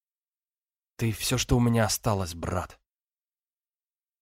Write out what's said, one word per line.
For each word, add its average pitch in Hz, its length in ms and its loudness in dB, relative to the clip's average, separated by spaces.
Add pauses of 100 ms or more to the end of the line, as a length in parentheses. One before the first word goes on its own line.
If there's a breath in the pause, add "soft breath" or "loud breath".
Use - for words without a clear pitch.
(960)
ты 113 140 0
всё, - 280 -2
что - 180 2
у 123 40 4
меня 117 260 4
осталось, 95 500 -2
брат. 87 420 -6 (1400)